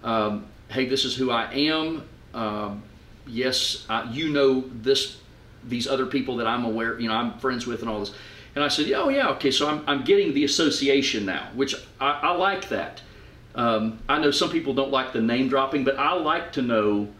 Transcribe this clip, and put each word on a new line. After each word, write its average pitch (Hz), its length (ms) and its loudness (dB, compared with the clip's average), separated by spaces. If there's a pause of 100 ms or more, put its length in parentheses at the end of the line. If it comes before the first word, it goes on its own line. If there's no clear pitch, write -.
um, 107 420 0 (220)
"Hey, 131 200 -2
this 135 160 0
is 123 120 -4
who 127 140 0
I 113 220 -2
am. 160 560 -2 (240)
Um, 107 500 -6 (440)
yes, 127 640 -2
I, 117 220 0
you 151 180 -2
know 135 440 4
this, 120 440 0 (500)
these 123 220 -4
other 131 180 0
people 127 300 -2
that 117 100 0
I'm 120 180 0
aware, 113 360 -2
you 117 80 -2
know, 110 60 0
I'm 117 260 -2
friends 127 260 -2
with 117 140 -6
and 113 100 -4
all 107 100 -4
this." 101 120 -6 (420)
And 143 80 0
I 143 60 2
said, - 180 0
"Yeah, - 120 2
oh, - 100 2
yeah, 269 220 2
okay." 135 200 0
So 147 180 2
I'm, 151 200 -2
I'm 139 160 0
getting 185 280 4
the 143 120 2
association 139 840 2
now, 90 280 -2
which 135 200 0 (260)
I, 139 100 2
I 147 220 0
like 185 360 0
that. 95 340 -6 (540)
Um, 110 420 0 (100)
I 143 120 2
know 151 100 4
some 175 200 2
people 139 240 -2
don't 131 180 0
like 127 200 0
the 120 80 0
name 123 280 2
dropping, 135 340 2
but 135 160 2
I 147 160 2
like 170 380 0
to 135 100 -2
know 104 460 2 (120)